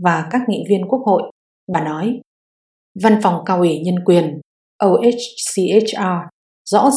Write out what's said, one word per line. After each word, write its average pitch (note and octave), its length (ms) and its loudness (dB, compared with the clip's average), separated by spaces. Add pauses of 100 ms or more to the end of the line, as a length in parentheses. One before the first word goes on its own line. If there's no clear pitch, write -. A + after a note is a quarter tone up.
và E3 280 0
các B3 160 0
nghị F#3 220 -2
viên F#3 180 0
quốc - 180 -2
hội, F#3 160 2 (520)
bà D#3+ 100 -2
nói, D#3 360 -4 (840)
"Văn G#3+ 200 4
phòng F3 220 0
cao F#3 140 -2
ủy D#3+ 200 2
nhân F3+ 160 -2 (100)
quyền, D#3+ 340 2 (380)
O G#3 100 0
H F#3 180 2 (500)
C - 20 -2
H G3+ 400 2
R, F3+ 320 -4 (360)
rõ B3+ 320 2